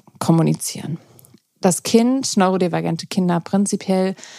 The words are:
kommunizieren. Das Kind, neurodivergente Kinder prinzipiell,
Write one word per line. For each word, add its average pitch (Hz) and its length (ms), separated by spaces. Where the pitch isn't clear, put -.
kommunizieren. 160 800
Das 180 220
Kind, 254 540
neurodivergente 175 680
Kinder 175 320
prinzipiell, 190 760